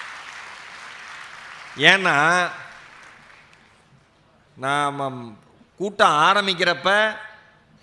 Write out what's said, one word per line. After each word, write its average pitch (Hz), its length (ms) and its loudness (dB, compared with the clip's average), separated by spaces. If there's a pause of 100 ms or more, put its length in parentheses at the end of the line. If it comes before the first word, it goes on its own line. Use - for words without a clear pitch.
(1900)
ஏன்னா 180 280 6 (2500)
நாம 139 520 -2 (720)
கூட்டம் 190 400 4
ஆரம்பிக்கிறப்ப 190 960 2 (680)